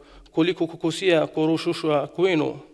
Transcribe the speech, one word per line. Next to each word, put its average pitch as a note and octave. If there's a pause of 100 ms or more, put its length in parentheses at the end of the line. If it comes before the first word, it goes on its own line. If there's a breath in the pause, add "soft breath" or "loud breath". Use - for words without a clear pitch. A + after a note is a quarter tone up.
(320 soft breath)
kuliko E3
kukusia D#3+
kurushushwa D#3
kwenu." D3+ (140)